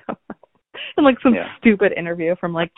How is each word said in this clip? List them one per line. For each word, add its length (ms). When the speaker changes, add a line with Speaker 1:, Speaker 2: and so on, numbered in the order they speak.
Speaker 1:
come 100
up. 80
<laughs> 300
In, 60
like, 180
some 120
Speaker 2:
Yeah. 140
Speaker 1:
stupid 380
interview 420
from, 140
like, 240